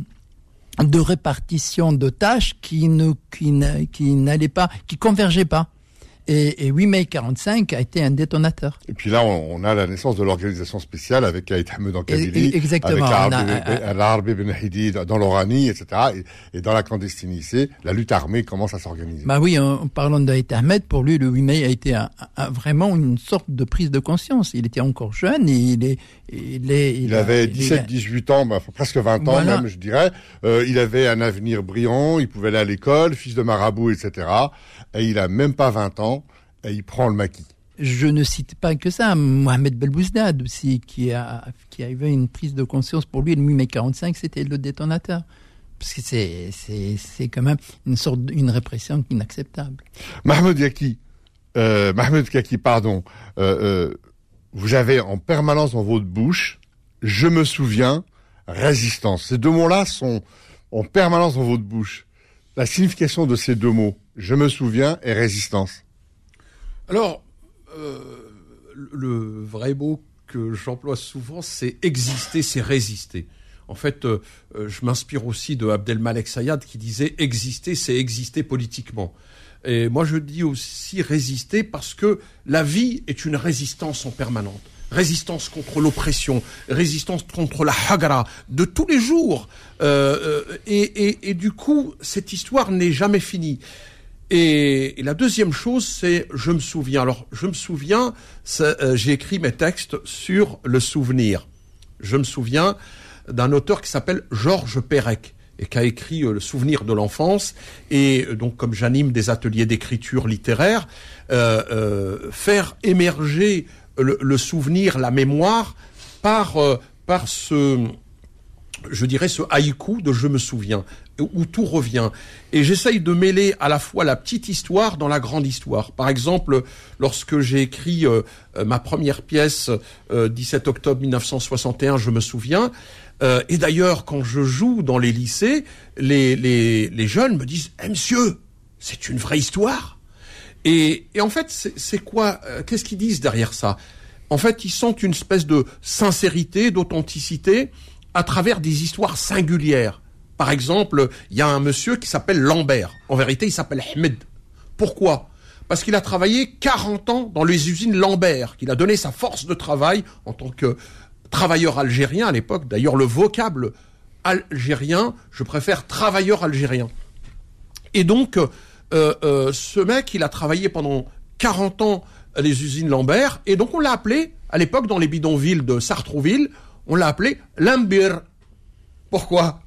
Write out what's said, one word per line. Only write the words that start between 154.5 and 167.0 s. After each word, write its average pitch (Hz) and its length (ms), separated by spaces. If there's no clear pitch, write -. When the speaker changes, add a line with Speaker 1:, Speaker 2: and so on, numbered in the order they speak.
Speaker 3:
Pourquoi ? 180 540
Parce 170 140
qu'il 214 120
a 190 60
travaillé 202 580
quarante 208 500
ans 240 240
dans 160 120
les 170 240
usines 196 260
Lambert, 180 640
qu'il 127 120
a 127 60
donné 190 220
sa 135 160
force - 320
de 175 80
travail 160 500
en 117 80
tant 131 160
que 123 260
travailleur 165 500
algérien 135 480
à 156 60
l'époque. 127 340
D'ailleurs, 127 300
le 135 80
vocable 156 640
algérien, 165 920
je - 120
préfère - 440
travailleur 196 560
algérien. 131 460